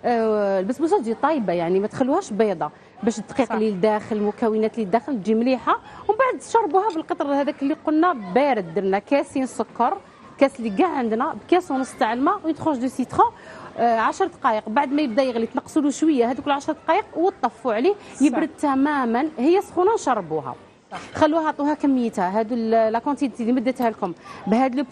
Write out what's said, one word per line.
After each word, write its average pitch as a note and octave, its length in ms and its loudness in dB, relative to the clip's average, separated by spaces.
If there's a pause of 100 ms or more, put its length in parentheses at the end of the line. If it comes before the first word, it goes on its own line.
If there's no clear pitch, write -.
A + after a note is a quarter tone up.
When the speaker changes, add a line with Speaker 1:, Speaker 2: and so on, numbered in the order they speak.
Speaker 1:
آه، G#3+ 560 0
البسبوسه D4+ 380 0
تجي A3+ 160 -2
طايبه C4+ 380 0
يعني F3 280 2
ما G#3 60 -2
تخلوهاش C#4 440 0
بيضه F#3+ 400 0 (320)
باش G#3+ 160 0
الدقيق A3+ 300 -4
Speaker 2:
صح. A3+ 60 -4
Speaker 1:
اللي A3 160 2
لداخل، G#3+ 460 0
المكونات G#3+ 580 0
اللي A3+ 100 -4
لداخل A3+ 380 -2
تجي G#3+ 120 2
مليحه. B3+ 440 2 (300)
ومن G#4+ 100 2
بعد B4+ 220 0
تشربوها G4 540 2
بالقطر D#4 400 -4
هذاك C#4+ 280 -2
اللي C#4 140 -2 (100)
قلنا D#4+ 260 2
بارد، G#3 600 0
درنا G3 240 0
كاسين C#4 480 -2
سكر، A#3 500 -2 (420)
كاس C#4 200 2
اللي A3+ 120 -4
كاع C4+ 180 2
عندنا C4 460 -2
بكاس F4 360 0
ونص C4 220 -2
تاع A3 200 0
الماء D#4 320 0
ويتخرج D#4 340 -2
دو B3+ 100 -2
citron. F#4 420 0 (480)
آه، A#3 200 2
عشر C#4+ 280 0
دقائق A3+ 420 -2
بعد C4+ 240 0
ما D4 100 2
يبدا B3+ 200 0
يغلي A#3 240 0
تنقصوا - 360 -2
له C#4+ 80 2
شويه C4 400 2
هذوك C4+ 160 -6
العشر C#4+ 260 -2
دقائق E4 320 0 (120)
وطفوا C4 580 -2
عليه D4 200 2 (200)
Speaker 2:
صح. - 80 0
Speaker 1:
يبرد D4+ 260 2 (100)
تماما. C4+ 680 0 (100)
هي E4+ 240 4
سخونه F#4+ 320 2
نشربوها. D#3+ 600 -2 (380)
Speaker 2:
صح. F#3 60 -14 (160)
Speaker 1:
خلوها D#4 340 2
عطوها D4 260 0
كميتها. A3+ 640 0
هادو A3+ 160 -2
ال-، A3+ 380 2
لا A#3 60 0
quantity C4 440 -4
اللي A3+ 100 0
مديتها B3 380 0
لكم F#3 240 -6 (320)
بهاد A#3+ 280 2
لو C#4+ 180 -2